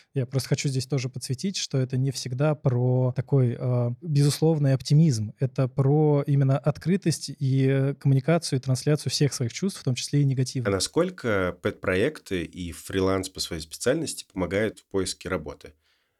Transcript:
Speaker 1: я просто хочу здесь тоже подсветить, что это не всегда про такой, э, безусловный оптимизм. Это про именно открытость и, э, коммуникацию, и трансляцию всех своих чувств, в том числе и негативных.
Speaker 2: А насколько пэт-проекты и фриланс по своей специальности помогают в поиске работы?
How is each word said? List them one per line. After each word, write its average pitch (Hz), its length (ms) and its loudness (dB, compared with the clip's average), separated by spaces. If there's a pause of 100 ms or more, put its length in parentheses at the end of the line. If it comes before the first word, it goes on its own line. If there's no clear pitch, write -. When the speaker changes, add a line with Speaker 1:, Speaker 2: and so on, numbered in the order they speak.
(140)
Speaker 1:
я 131 120 0
просто - 220 -2
хочу 147 200 0
здесь 131 180 -2
тоже 131 220 -2
подсветить, 135 480 -6
что - 220 -4
это 131 180 -2
не 135 140 0
всегда 135 440 -2
про 127 600 2
такой, 127 440 2
э, 123 320 0 (100)
безусловный 147 760 2
оптимизм. 127 640 2
Это 131 300 -2
про 143 580 4
именно 139 320 4
открытость 160 800 -2
и, 135 300 2
э, 135 260 2
коммуникацию, 139 640 2
и 127 40 -4
трансляцию 131 500 0
всех - 200 0
своих 120 200 -4
чувств, - 280 -6
в - 40 -20
том 127 100 0
числе - 280 0
и - 20 4
негативных. 131 440 -2
Speaker 2:
А - 60 2
насколько 104 880 0
пэт-проекты 98 800 -2
и 85 280 -10
фриланс 95 560 -2
по - 120 -16
своей 82 220 -6
специальности - 720 -4
помогают 95 480 -2
в - 60 -20
поиске 92 420 -4
работы? - 460 -8 (460)